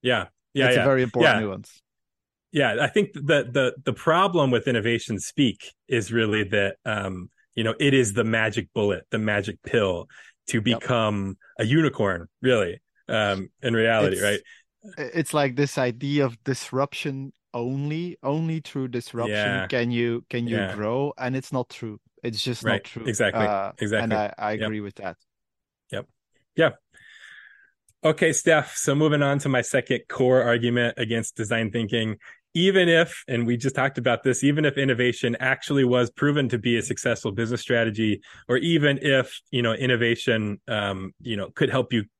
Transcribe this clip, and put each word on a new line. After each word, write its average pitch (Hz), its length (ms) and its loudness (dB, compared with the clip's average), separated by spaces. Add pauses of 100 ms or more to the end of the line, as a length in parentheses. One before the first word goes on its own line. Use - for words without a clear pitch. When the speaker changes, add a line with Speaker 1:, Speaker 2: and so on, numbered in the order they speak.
Speaker 1:
Yeah, 117 240 0 (300)
yeah, 131 140 4
Speaker 2:
It's 123 80 6
Speaker 1:
yeah. 107 40 4
Speaker 2:
a 92 40 2
very 131 180 4
important 120 320 4
Speaker 1:
Yeah. 107 60 0
Speaker 2:
nuance. 101 400 -8 (680)
Speaker 1:
Yeah, 120 300 2
I 143 60 2
think - 260 0
the, 143 360 2
the, 127 260 0 (100)
the 123 80 -2
problem 165 560 2
with 120 180 2
innovation 117 520 0
speak - 540 -2 (140)
is 110 240 -2
really 107 340 2
that, 98 380 0
um, 98 460 -6 (260)
you 113 80 -2
know, 110 160 0
it 143 140 4
is 120 200 4
the 113 100 0
magic 110 500 -2
bullet, 101 380 0
the 113 80 -2
magic 104 440 -2
pill 95 460 0 (380)
to 120 100 -2
Speaker 2:
Yep. 107 60 -2
Speaker 1:
become 107 760 0 (200)
a 113 80 -2
unicorn, 110 600 0 (140)
really, 110 400 0 (260)
um, 101 420 -2 (120)
in 117 120 -2
reality, 110 440 2
Speaker 2:
It's, 98 40 -2
Speaker 1:
right? 101 180 0 (580)
Speaker 2:
it's 151 360 -4
like 139 220 2
this 143 220 0
idea 139 480 0
of 117 180 -6
disruption 135 880 -6 (220)
only, 143 680 -6
only 160 380 -2
through 131 300 -6
disruption 104 720 -2
Speaker 1:
Yeah. 90 80 -6
Speaker 2:
can 120 220 0
you, 117 380 -2
can 120 180 -4
you 113 100 -2
Speaker 1:
Yeah. 98 180 -4
Speaker 2:
grow, 120 420 -2
and 131 200 -4
it's 135 160 -8
not 127 160 -4
true. 107 320 -12 (200)
It's 113 220 -6
just 117 220 -4
Speaker 1:
Right. 110 80 0
Speaker 2:
not 98 100 -4
true. 113 220 -12
Speaker 1:
Exactly. 107 400 0
Speaker 2:
Uh, 98 340 -2
Speaker 1:
Exactly. 107 240 0
Speaker 2:
and 113 100 -2
I, 107 240 -2
I 107 160 -4
Speaker 1:
Yep. 107 80 -4
Speaker 2:
agree 107 200 -4
with 101 140 -12
that. 92 220 -8 (760)
Speaker 1:
Yep. - 160 -8 (480)
Yeah. 160 140 4 (1300)
Okay, 156 300 4
Steph. - 420 2
So 143 200 0
moving 147 260 4
on 143 180 2
to 143 100 -2
my 127 120 2
second 123 480 0
core 127 320 4
argument 120 560 2
against 113 380 -4
design 113 360 -2
thinking 110 460 -2 (360)
even 185 360 4
if, 165 380 2
and 120 200 0
we 120 100 2
just 131 180 -2
talked 135 220 0
about 120 260 0
this, 127 200 0
even 147 220 4
if 139 120 0
innovation 123 600 0
actually 135 440 0
was 123 260 2
proven 147 400 0
to 123 80 -2
be 117 200 0
a 107 40 -2
successful 113 500 -4
business 113 300 -4
strategy, 113 600 0 (280)
or 123 80 2
even 147 440 2
if, 156 380 0 (120)
you 127 100 -2
know, 113 120 0
innovation, 117 960 0
um, 101 540 -6
you 113 160 -6
know, 95 120 -8
could 135 200 -2
help 127 240 -2
you 110 100 0 (160)